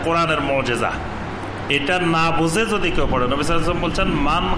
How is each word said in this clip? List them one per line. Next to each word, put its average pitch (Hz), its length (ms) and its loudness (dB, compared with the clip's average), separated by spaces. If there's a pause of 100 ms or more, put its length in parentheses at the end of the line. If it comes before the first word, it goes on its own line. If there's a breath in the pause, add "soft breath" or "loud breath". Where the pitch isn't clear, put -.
কোরআনের 160 380 0
মুজিজা। 123 500 0 (800)
এটা 143 300 0
না 165 320 2
বুঝে 165 340 2
যদি 185 260 0
কেউ 147 200 2
পড়ে, 123 160 2
নবী 143 160 0
সাল্লাল্লাহু 147 80 0
আলাইহি - 20 2
ওয়াসাল্লাম 170 280 2
বলছেন, 190 260 0
"মান 170 500 2